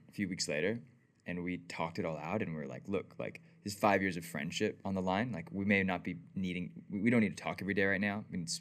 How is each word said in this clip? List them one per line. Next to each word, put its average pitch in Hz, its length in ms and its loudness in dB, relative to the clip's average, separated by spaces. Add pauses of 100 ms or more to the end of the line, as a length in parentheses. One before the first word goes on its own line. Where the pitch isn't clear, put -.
a - 40 -20
few 98 160 -2
weeks 87 200 -4
later 87 320 0 (460)
and 90 160 -4
we 90 140 -2 (120)
talked 82 300 -4
it 92 60 -2
all 80 140 -2
out, 85 240 -2
and 85 120 -4
we're 76 120 -6
like, 64 200 -10
"Look, - 320 -2
like, - 220 -6 (240)
there's 101 100 -4
five 101 260 6
years 95 160 0
of 85 80 -6
friendship 80 600 -4
on 98 100 -2
the 95 80 0
line. 101 300 2
Like, 85 180 -6
we 98 140 -2
may 98 180 6
not 90 220 0
be 90 140 -4 (180)
needing, 90 340 -2 (180)
we, 101 120 -2
we 113 100 6
don't 120 100 6
need 101 160 2
to - 60 -12
talk 80 180 -2
every 92 140 0
day 98 100 4
right 98 160 2
now. 101 280 0
I - 40 -14
mean, 92 120 -2
s-, - 160 -6